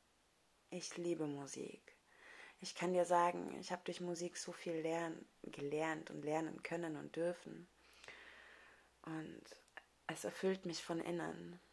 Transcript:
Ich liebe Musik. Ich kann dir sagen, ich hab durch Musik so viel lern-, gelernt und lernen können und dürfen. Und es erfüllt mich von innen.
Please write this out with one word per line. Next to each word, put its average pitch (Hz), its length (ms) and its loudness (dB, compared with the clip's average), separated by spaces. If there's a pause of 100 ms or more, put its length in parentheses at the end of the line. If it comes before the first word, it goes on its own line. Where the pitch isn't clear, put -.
(720)
Ich - 260 -4
liebe 170 300 2
Musik. - 680 -6 (680)
Ich - 120 -6
kann 175 200 4
dir 175 120 8
sagen, 175 540 6
ich - 120 -4
hab 180 140 -2
durch 185 160 -2
Musik 175 360 -2
so - 140 -6
viel 165 300 -2
lern-, 165 440 2 (180)
gelernt 151 680 0
und 151 160 -6
lernen 156 380 2
können 165 340 -2
und 143 180 -8
dürfen. 170 520 -2 (1400)
Und 160 400 -6 (640)
es - 160 -4
erfüllt 190 420 2
mich 165 180 -2
von 165 160 2
innen. 170 600 -2 (140)